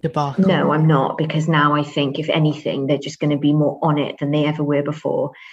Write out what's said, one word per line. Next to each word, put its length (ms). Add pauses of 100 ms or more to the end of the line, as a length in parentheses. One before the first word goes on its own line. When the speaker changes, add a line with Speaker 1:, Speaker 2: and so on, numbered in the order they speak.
Speaker 1:
debacle? 460
Speaker 2:
No, 240
I'm 160
not, 300
because 320
now 260
I 80
think, 340
if 120
anything, 580
they're 100
just 220
gonna 180
be 160
more 280
on 160
it 220
than 120
they 140
ever 180
were 200
before. 480 (220)